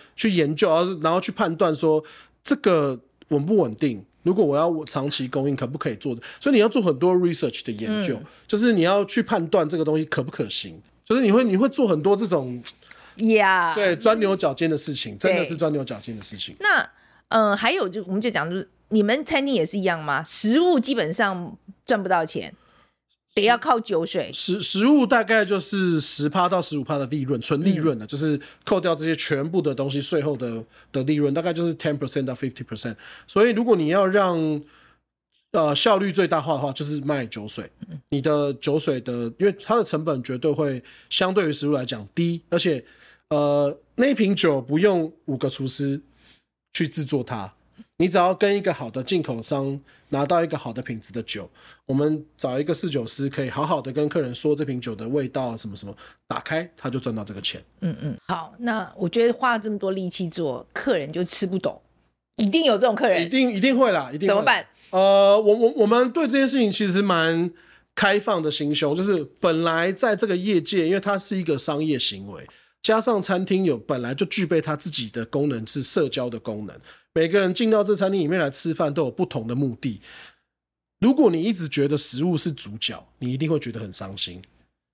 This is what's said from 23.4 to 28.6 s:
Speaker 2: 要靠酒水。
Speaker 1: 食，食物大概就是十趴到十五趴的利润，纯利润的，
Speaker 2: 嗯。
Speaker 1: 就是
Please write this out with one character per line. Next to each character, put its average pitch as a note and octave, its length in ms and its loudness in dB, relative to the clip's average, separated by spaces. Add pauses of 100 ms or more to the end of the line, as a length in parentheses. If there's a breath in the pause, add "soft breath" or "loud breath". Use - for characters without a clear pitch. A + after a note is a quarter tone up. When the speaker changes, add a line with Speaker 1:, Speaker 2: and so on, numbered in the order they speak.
Speaker 2:
要 A#3 160 4
靠 B3 220 2
酒 E3+ 260 -2
水。 D#3+ 260 -4
Speaker 1:
食， F#3+ 280 -2
食 G3 260 2
物 C#4+ 180 6
大 A3+ 200 4
概 A3 200 4
就 G3 140 0
是 F3+ 420 0
十 C#3+ 280 0
趴 F3 200 2
到 F3+ 140 2
十 D3+ 160 -4
五 C3 60 -4
趴 D3+ 120 -4
的 C#3 100 -2
利 C#3 160 -4
润， C3 180 -2
纯 D3+ 240 -2
利 G3 100 4
润 D3+ 240 0
的， G#2+ 60 -12
Speaker 2:
嗯。 - 20 -14
Speaker 1:
就 C#3+ 100 -8
是 D3 240 0 (240 loud breath)